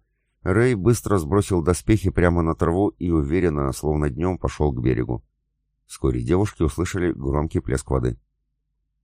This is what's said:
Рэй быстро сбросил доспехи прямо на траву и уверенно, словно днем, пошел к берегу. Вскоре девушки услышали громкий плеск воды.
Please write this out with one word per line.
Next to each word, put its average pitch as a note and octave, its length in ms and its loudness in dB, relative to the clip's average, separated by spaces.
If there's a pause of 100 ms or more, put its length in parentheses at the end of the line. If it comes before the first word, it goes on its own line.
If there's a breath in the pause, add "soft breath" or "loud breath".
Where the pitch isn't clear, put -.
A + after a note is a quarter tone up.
(420)
Рэй A#2 320 2
быстро G2+ 440 2
сбросил F2+ 420 0
доспехи F2+ 500 2
прямо E2+ 320 2
на D#2+ 120 0
траву F2 340 2 (100)
и F2+ 120 -2
уверенно, D2+ 600 0
словно D2 380 0
днем, E2 280 -2
пошел D2 340 -2
к B1 80 -6
берегу. A#1+ 440 -2 (600)
Вскоре B1 360 -2
девушки F2 400 0
услышали E2+ 500 -2
громкий C#2 460 -2
плеск - 320 -4
воды. B1 260 -2 (880)